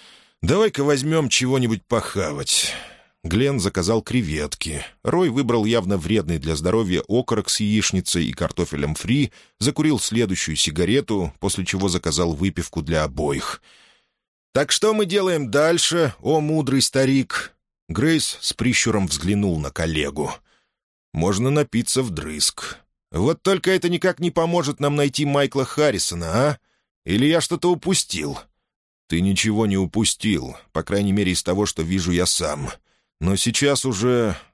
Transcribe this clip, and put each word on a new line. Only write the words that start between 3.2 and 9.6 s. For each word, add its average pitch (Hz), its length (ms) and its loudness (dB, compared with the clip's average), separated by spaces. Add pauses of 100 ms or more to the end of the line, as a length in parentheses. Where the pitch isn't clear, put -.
Глен 120 360 0
заказал 98 420 0
креветки. 76 840 -4 (200)
Рой 170 240 2
выбрал 120 360 2
явно 104 320 2
вредный 85 420 0
для 76 180 -2
здоровья 90 500 0
окорок 107 420 0
с - 120 -2
яичницей 95 680 0
и 57 60 -4
картофелем 78 640 -4
фри, 135 340 0 (300)